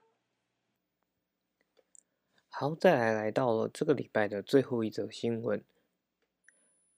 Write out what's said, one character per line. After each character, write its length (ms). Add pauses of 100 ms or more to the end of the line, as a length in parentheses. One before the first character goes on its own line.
(2500)
好， 260
再 220
来， 160
来 180
到 220
了 200
这 120
个 100
礼 160
拜 160
的 160
最 180
后 220
一 80
则 180
新 320
闻。 220 (1300)